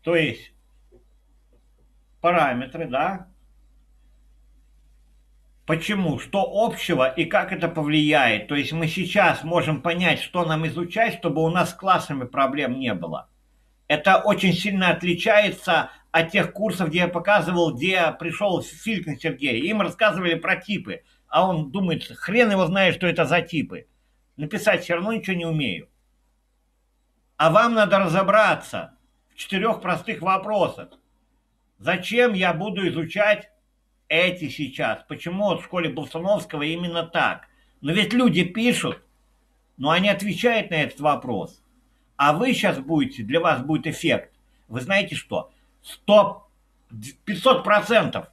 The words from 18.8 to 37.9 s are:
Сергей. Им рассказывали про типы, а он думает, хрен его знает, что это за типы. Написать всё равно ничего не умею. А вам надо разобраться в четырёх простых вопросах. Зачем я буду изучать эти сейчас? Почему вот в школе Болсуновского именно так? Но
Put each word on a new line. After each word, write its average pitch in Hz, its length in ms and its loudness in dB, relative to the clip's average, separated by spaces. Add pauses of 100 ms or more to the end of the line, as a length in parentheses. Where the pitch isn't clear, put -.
Сергей. 135 500 -4
Им 214 120 -2
рассказывали 180 520 0
про 180 220 -2
типы, 185 480 -8 (240)
а 170 200 2
он 156 240 -2
думает, 175 320 -2 (140)
хрен 226 320 2
его 190 160 2
знает, 185 300 2
что 180 100 -4
это 170 200 2
за 165 160 2
типы. 151 440 -6 (520)
Написать 180 460 0
всё 175 120 -2
равно 196 180 -4
ничего 185 220 -4
не 170 100 -4
умею. 135 420 -4 (1500)
А 156 140 6
вам 226 240 4
надо 202 240 4
разобраться 185 1000 2 (320)
в - 60 -20
четырёх 208 460 -2
простых 180 400 -4
вопросах. 190 680 -2 (880)
Зачем 196 560 0
я 185 200 0
буду 185 340 -4
изучать 202 640 0 (580)
эти 175 400 0
сейчас? 123 580 -4
Почему 175 380 -6
вот 185 160 -2
в - 40 -16
школе 170 240 -4
Болсуновского 160 760 -4
именно 170 400 -4
так? 135 440 -2 (340)
Но 147 120 -2